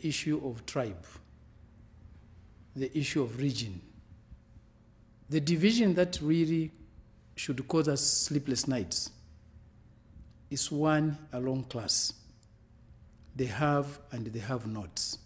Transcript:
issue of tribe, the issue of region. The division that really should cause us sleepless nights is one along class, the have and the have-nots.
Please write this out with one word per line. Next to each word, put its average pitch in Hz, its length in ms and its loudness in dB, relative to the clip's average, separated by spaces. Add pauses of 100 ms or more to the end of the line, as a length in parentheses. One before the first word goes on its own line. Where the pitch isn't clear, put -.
issue 151 380 0
of 120 220 -6
tribe, 107 400 -4 (1700)
the 131 220 -4
issue 147 260 0
of 117 160 -4
region. 113 420 -2 (1500)
The 151 100 2
division 180 560 4
that 180 260 2
really 160 500 2 (640)
should 131 320 -4
cause 160 200 4
us 139 140 2
sleepless - 680 2
nights 120 440 -2 (1400)
is - 200 -2
one 151 460 2 (160)
along 131 300 -2
class, - 500 -2 (1200)
the 131 100 -2
have 139 540 0 (120)
and 117 160 -8
the 113 120 -6
have-nots. 107 880 -6